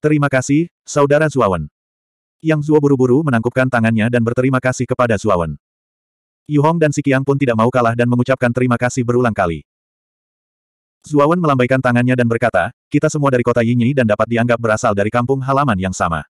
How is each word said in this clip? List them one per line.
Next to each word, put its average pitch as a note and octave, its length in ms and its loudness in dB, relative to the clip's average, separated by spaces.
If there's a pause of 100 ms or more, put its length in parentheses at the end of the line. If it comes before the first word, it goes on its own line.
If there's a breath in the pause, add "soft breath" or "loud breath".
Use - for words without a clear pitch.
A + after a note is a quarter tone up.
"Terima D3+ 240 0
kasih, C#3+ 560 -2
Saudara D3 480 2
Zuo C3 160 0
Wen." E2+ 240 -2 (720)
Yang D#3 240 0
Zuo D3+ 160 4
buru-buru C3 400 2
menangkupkan B2+ 480 0
tangannya A2+ 400 0
dan A#2+ 160 0
berterima B2+ 320 -2
kasih B2+ 320 -4
kepada - 320 0
Zuo G#2 160 0
Wen. D#2+ 160 -4 (960)
Yu D3 160 2
Hong E3 160 2
dan D3+ 80 2
Si C#3+ 160 -4
Qiang C3+ 160 2
pun C#3 160 0
tidak C3+ 160 0
mau A2+ 160 2
kalah A#2 240 0
dan A#2+ 160 0
mengucapkan B2 400 0
terima B2+ 320 -2
kasih B2 240 -2
berulang A#2+ 320 0
kali. E2+ 240 -2 (1400)
Zuo D3 240 2
Wen F3 80 2
melambaikan C3 400 2
tangannya B2 400 0
dan A#2+ 80 2
berkata, A#2 480 -2 (160)
"Kita D3 160 -2
semua D3 240 0
dari B2 160 0
kota A#2+ 160 0
Yinyi A#2+ 320 0
dan B2+ 160 0
dapat G#2 160 0
dianggap A#2 320 0
berasal A2 400 0
dari G2+ 160 -2
kampung B2+ 320 0
halaman C3+ 320 0
yang F#2 160 -4
sama. E2+ 380 -4